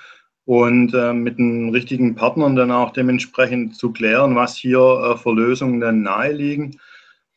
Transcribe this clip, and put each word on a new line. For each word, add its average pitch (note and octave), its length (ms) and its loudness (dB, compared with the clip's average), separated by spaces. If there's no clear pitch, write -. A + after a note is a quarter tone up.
und, A#2+ 480 2
äh, A#2+ 180 0
mit A#2+ 260 -4
den A#2 320 -2
richtigen B2 440 -2
Partnern C3+ 420 0
dann B2 140 2
auch B2 220 0
dementsprechend B2 840 -2
zu A#2 160 -4
klären, A#2+ 440 0
was A#2+ 200 -2
hier, B2+ 220 0
äh, B2 400 4
für A#2 160 -2
Lösungen B2 460 0
dann A2+ 220 0
naheliegen. C#3+ 800 -4